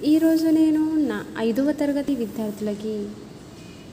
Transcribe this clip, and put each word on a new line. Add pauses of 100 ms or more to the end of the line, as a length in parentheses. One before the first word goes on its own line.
ఈరోజు
నేను (260)
నా (140)
ఐదవ
తరగతి
విద్యార్థులకి (960)